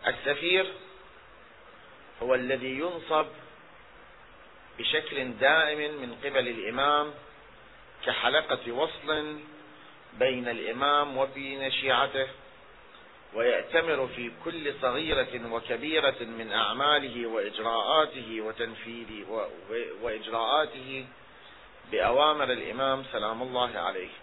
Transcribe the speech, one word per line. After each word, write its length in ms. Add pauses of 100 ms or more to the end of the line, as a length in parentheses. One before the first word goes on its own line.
السفير 640 (1500)
هو 140
الذي 440
ينصب 460 (1500)
بشكل 540
دائم 680
من 220
قبل 240
الإمام 640 (920)
كحلقة 680
وصل 680 (760)
بين 360
الإمام 680
وبين 540
شيعته، 560 (1040)
ويأتمر 840
في 160 (140)
كل 360
صغيرة 720
وكبيرة 680
من 280
أعماله 760
وإجراءاته 1120
وتنفيذ 880
و-، 60 (340)
و-، 360
وإجراءاته 1000 (880)
بأوامر 600
الإمام 600
سلام 300
الله 380
عليه. 300 (140)